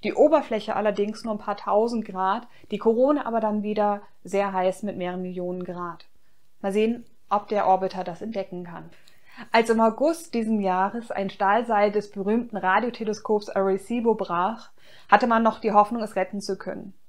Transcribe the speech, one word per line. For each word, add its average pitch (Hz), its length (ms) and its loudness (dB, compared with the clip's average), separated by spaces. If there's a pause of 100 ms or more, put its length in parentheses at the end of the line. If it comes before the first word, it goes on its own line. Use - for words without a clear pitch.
die 208 100 -2
Oberfläche 240 600 4
allerdings 208 480 -2
nur 220 120 -4
ein 208 40 -8
paar - 160 -4
tausend 214 500 0
Grad, 190 420 -2 (220)
die 208 100 -4
Korone 262 460 4
aber 233 140 0
dann 214 240 0
wieder 208 380 0 (240)
sehr 196 260 0
heiß 185 320 0
mit 202 140 -6
mehreren 180 240 -4
Millionen 180 420 -6
Grad. 175 420 -10 (560)
Mal 196 120 -2
sehen, 226 320 0 (240)
ob 208 180 0
der 208 200 0
Orbiter 185 360 2
das 175 180 -8
entdecken 196 440 -8
kann. 165 240 -14 (640)
Als 226 180 4
im 220 100 4
August 247 540 2
diesen 220 280 0
Jahres 196 500 0
ein 196 180 -4
Stahlseil 208 600 2
des 202 200 -2
berühmten 214 460 -2
Radioteleskops 208 920 0
Arecibo 196 680 0
brach, 190 560 -4 (380)
hatte 202 180 6
man 226 160 4
noch 220 160 2
die 220 120 -2
Hoffnung, 208 300 4
es 214 140 -6
retten 190 260 -4
zu 196 160 -6
können. - 360 -10 (160)